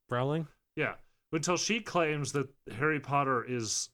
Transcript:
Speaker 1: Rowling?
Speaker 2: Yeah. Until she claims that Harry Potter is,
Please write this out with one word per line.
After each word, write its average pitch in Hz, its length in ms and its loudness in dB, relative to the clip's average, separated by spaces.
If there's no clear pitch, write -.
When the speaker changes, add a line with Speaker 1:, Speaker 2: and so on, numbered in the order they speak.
Speaker 1:
Rowling? 139 380 0
Speaker 2:
Yeah. 127 200 -2
Until 160 260 2
she 220 220 0
claims 151 520 0
that 139 160 0
Harry 151 200 2
Potter 135 460 2
is, 120 500 -4